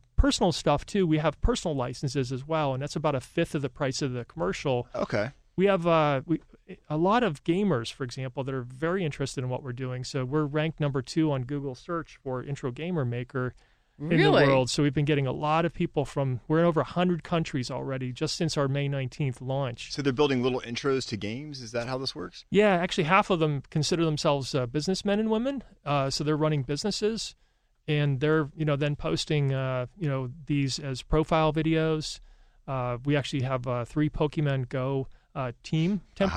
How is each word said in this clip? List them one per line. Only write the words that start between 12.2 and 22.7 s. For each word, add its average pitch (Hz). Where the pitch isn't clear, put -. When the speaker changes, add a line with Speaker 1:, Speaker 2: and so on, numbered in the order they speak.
Speaker 1:
for 127
intro 139
gamer 151
maker 123
in 147
the 170
Speaker 3:
Really? 156
Speaker 1:
world. 131
So -
we've 143
been 147
getting 143
a 131
lot 151
of 165
people 160
from, 135
we're 156
in 170
over 160
a 123
hundred 175
countries 160
already 131
just 151
since 165
our 139
May 143
nineteenth 135
launch. 131
Speaker 2:
So -
they're 135
building 135
little 127
intros 131
to 113
games? 131
Is 110
that 117
how 131
this 135
works? 175
Speaker 1:
Yeah, 208